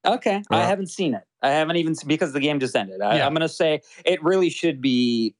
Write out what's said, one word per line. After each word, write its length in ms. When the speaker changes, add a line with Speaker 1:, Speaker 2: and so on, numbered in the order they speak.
Speaker 1:
Okay. 320
I 180
Speaker 2:
All 60
right. 60
Speaker 1:
haven't 220
seen 260
it. 80
I 80
haven't 260
even 160
s-, 120
because 280
the 80
game 180
just 160
ended. 280
I, 160
Speaker 3:
Yeah. 80
Speaker 1:
I'm 80
gonna 140
say 340
it 180
really 280
should 300
be 580